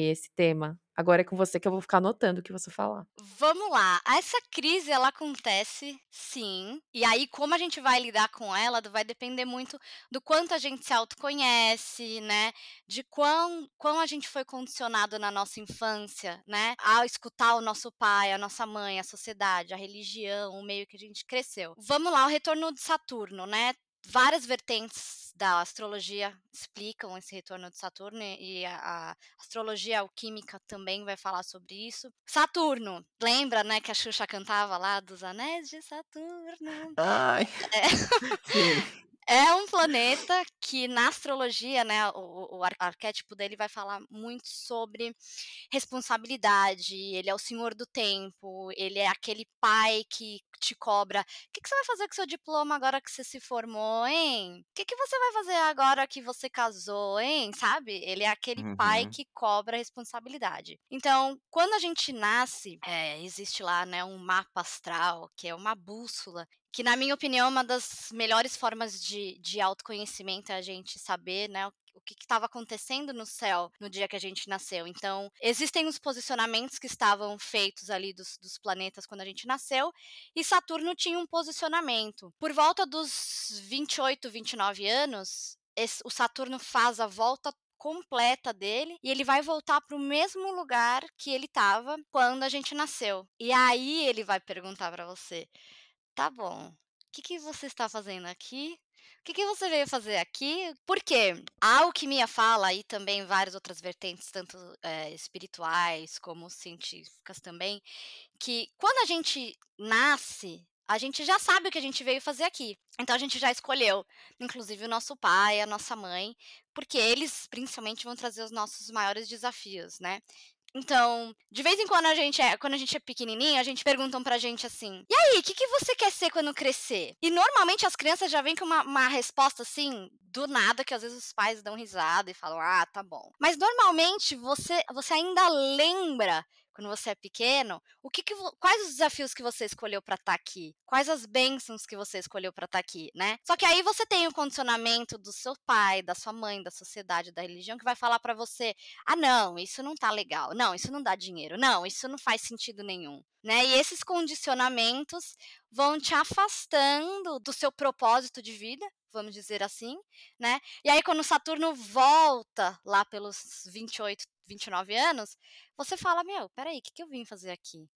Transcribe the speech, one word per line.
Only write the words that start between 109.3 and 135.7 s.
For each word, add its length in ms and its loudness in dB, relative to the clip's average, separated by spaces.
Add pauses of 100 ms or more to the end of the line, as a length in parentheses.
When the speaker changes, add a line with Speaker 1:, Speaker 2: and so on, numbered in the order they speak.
Speaker 2:
nasce, 880 2 (220)
a 100 2
gente 260 -6
já 160 6
sabe 280 4
o 40 -2
que 60 -4
a 40 -2
gente 220 -6
veio 180 0
fazer 220 -2
aqui. 340 -6 (220)
Então 160 0
a 20 0
gente 200 -4
já 140 4
escolheu, 520 2 (360)
inclusive 460 -10
o 20 -8
nosso 280 -4
pai, 460 4
a 40 -2
nossa 300 -6
mãe, 380 -8 (400)
porque 240 -4
eles 520 0
principalmente 540 -8
vão 120 -10
trazer 280 -8
os 80 -12
nossos 380 -6
maiores 380 -2
desafios, 720 -10
né? 200 -6 (540)
Então, 600 2 (180)
de 100 -6
vez 180 4
em 60 0
quando 200 4
a 80 6
gente 280 2
é, 160 4
quando 160 -2
a 40 -2
gente 180 -4
é 40 -8
pequenininho, 600 0
a 40 2
gente 200 -4
perguntam 400 0
pra 140 2
gente 280 -4
assim: 440 -12
"E 40 6
aí, 280 8
que 120 -4
que 140 0
você 280 2
quer 160 2
ser 180 0
quando 240 0
crescer?" 680 -2
E 80 2
normalmente 560 6
as 100 0
crianças 340 2
já 120 2
vêm 140 0
com 100 -4
uma, 180 4
uma 240 4
resposta 560 2
assim, 440 -6 (120)
do 280 -6
nada, 360 2
que 100 -4
às 80 -4
vezes 240 -10
os 60 -12
pais 300 0
dão 140 -8
risada 540 0
e 40 -14
falam: 260 -6
"Ah, 260 4
tá 160 -10
bom." 280 -16 (100)
Mas 180 4
normalmente 800 4
você, 460 0 (120)
você 200 -4
ainda 360 6
lembra, 920 2 (300)